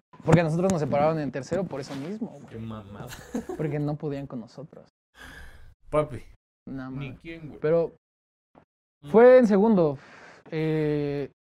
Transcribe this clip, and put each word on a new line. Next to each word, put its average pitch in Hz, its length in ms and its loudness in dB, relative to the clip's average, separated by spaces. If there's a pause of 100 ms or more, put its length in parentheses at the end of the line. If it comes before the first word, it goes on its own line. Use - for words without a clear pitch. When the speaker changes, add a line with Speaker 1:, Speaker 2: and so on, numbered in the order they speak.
(240)
Speaker 1:
Porque 160 160 6
a 170 60 2
nosotros 175 260 0
nos 180 80 -2
separaban 151 400 0
en 139 140 -6
tercero 165 320 -6
por 139 160 -10
eso 139 140 -14
mismo, 185 360 -10
güey. 139 160 -20
Speaker 2:
Qué 113 100 -16
mamada. 107 500 -14 (500)
Speaker 1:
Porque 151 220 -4
no 147 180 -4
podían 139 300 -8
con 127 120 -12
nosotros. - 480 -18 (1000)
Speaker 2:
Papi. 147 340 -4 (440)
Speaker 1:
No, 131 240 -12
Speaker 2:
Ni 131 40 -12 (140)
Speaker 1:
mames. 120 100 -16
Speaker 2:
quién, 165 300 -16
güey. 107 100 -18
Speaker 1:
Pero 160 340 0 (1080)
Speaker 2:
Mm. 143 80 -16
Speaker 1:
fue 247 260 10
en 247 100 6
segundo. 190 500 4 (520)
Eh, 151 800 -2 (120)